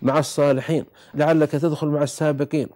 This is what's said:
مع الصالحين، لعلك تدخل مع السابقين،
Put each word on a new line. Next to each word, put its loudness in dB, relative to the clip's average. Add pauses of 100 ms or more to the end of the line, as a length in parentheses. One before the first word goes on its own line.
مع 2
الصالحين، 0 (300)
لعلك 2
تدخل -2
مع 0
السابقين، -2